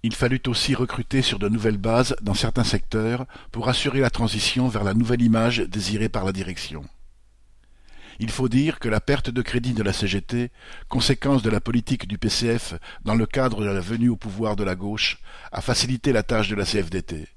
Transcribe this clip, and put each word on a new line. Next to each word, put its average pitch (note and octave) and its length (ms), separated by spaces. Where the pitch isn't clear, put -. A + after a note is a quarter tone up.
Il A2+ 120
fallut B2+ 320
aussi B2+ 280
recruter - 460
sur A2+ 180
de G2+ 100
nouvelles G#2+ 280
bases A2+ 440
dans G#2 120
certains A#2+ 300
secteurs A2+ 640
pour A2+ 160
assurer B2+ 320
la B2 100
transition A#2 600
vers G#2 140
la G2 100
nouvelle A#2+ 280
image A2+ 380
désirée G#2 500
par F#2+ 160
la G2 60
direction. F2+ 540
Il A2 100
faut C3 180
dire C#3 300
que A#2 100
la G#2+ 100
perte C#3 300
de B2 120
crédit B2 300
de A2 120
la G2 100
C - 120
G G2 160
T, A#2+ 300
conséquence C3 520
de A2 80
la G2+ 120
politique A#2 440
du G2+ 120
P A2+ 100
C A#2 320
F - 140
dans A2 100
le A2+ 100
cadre A#2+ 360
de G2+ 80
la G2 100
venue A2+ 300
au A2+ 80
pouvoir G#2+ 400
de G#2 80
la F#2 100
gauche, G2+ 440
a - 80
facilité B2+ 500
la G#2+ 120
tâche G#2+ 260
de G#2+ 60
la G2 100
C G2+ 180
F E2 60
D F2+ 120
T. D#2 340